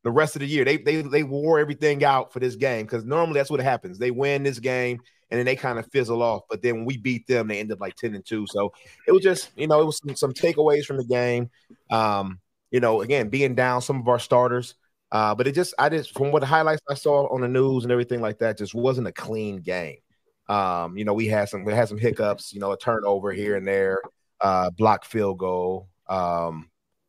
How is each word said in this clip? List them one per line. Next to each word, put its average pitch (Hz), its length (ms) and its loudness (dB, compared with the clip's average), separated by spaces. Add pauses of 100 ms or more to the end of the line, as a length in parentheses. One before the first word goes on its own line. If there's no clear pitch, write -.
the 120 80 -2
rest 151 240 2
of 151 60 -8
the 139 60 -6
year. 143 180 2
They, 143 120 2
they, 151 240 0
they 143 220 0
wore 147 360 2
everything 147 440 0
out 135 300 2
for 123 60 -6
this 123 160 -2
game 117 320 -2
'cause 117 160 -4
normally 151 360 0
that's 139 100 0
what 147 100 -2
happens. 120 400 -2
They 123 120 0
win 139 320 0
this 135 160 -2
game 123 400 -2 (300)
and 117 100 -2
then 123 60 0
they 131 100 2
kinda 120 280 -4
fizzle 117 380 0
off. 113 280 0
But 104 120 -8
then 120 160 2
when 113 80 -6
we 131 120 -4
beat 120 300 -4
them, 117 200 2
they 104 120 -4
end 107 120 -6
up, 95 100 -8
like, 95 140 -10
ten 113 200 -6
and 95 100 -12
two. 107 220 -6
So 101 240 -2 (360)
it - 40 6
was 190 120 6
just, 185 340 2
you 151 100 -4
know, 151 140 6
it 160 40 4
was 151 120 -4
some, 143 180 -8
some 131 180 -2
takeaways 147 520 2
from 135 120 -6
the 127 80 -2
game. 120 440 0 (400)
Um, 101 500 0 (320)
you 123 80 2
know, 113 220 2
again, 113 280 0
being 135 240 0
down 123 280 2
some 135 180 -2
of 117 80 -6
our 120 120 4
starters. 123 560 2 (360)
Uh, 107 240 2
but 123 100 2
it 143 80 0
just, 175 240 0
I 143 120 4
just, 156 280 -4
from 139 140 0
what 147 120 4
highlights 156 460 2
I 143 40 -2
saw 143 340 2
on 127 140 -2
the 123 80 -2
news 131 340 2
and 123 80 0
everything 123 300 0
like 107 180 -4
that, 110 180 0
just 101 160 -8
wasn't 123 340 0
a 87 40 -8
clean 107 460 -6
game. 87 400 -6 (500)
Um, 90 500 0
you 104 60 -4
know, 104 100 2
we 110 140 0
had 107 220 0
some, 98 160 -8
we 104 80 -2
had 113 160 2
some 104 80 -8
hiccups, 107 560 -2
you 98 80 -12
know, 98 100 -2
a 95 60 -4
turnover 101 560 -2
here 101 240 -2
and 95 100 -6
there, 98 340 0 (380)
uh, 92 300 2
blocked 101 360 2
field 101 320 -2
goal, 92 520 -4 (180)
um, 85 640 -4 (400)